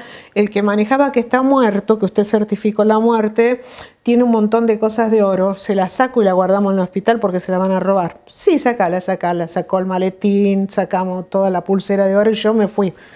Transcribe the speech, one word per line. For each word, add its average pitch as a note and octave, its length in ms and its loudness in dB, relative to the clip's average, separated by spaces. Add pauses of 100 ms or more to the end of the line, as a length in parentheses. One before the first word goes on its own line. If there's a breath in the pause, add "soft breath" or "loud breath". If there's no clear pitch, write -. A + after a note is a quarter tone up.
(340 loud breath)
el G#3 160 0
que G3+ 100 -4
manejaba G#3+ 520 0
que B3+ 80 0
está A#3 220 0
muerto, A3 580 2
que G3 60 0
usted G3+ 180 0
certificó G#3 600 0
la G#3+ 140 2
muerte, A3+ 640 0 (400 loud breath)
tiene A#3+ 220 2
un A#3+ 80 2
montón A3+ 340 2
de G#3+ 140 0
cosas A3 320 -2
de A3 100 4
oro, F#3+ 340 0
se F#3+ 200 -4
la F#3 120 0
saco B3+ 320 -2
y G#3+ 40 4
la F#3+ 80 2
guardamos F#3+ 400 2
en G3 80 0
el F#3 40 0
hospital G#3 360 -2
porque F#3 180 -2
se F#3 140 -6
la F#3 60 0
van F#3+ 120 0
a F#3+ 80 0
robar". F#3 400 -2 (160)
"Sí, E4 240 2
sacala, G3 420 0
sacala". F3 460 -4
Sacó F3+ 320 -4
el F#3 80 -4
maletín, G3 840 0
sacamos F#3 640 -4
toda G3 200 0
la F3+ 120 -2
pulsera G3 440 0
de F#3+ 100 0
oro G#3 140 2
y A3 40 2
yo G#3+ 180 0
me A3 140 2
fui. G3+ 260 -2 (240 loud breath)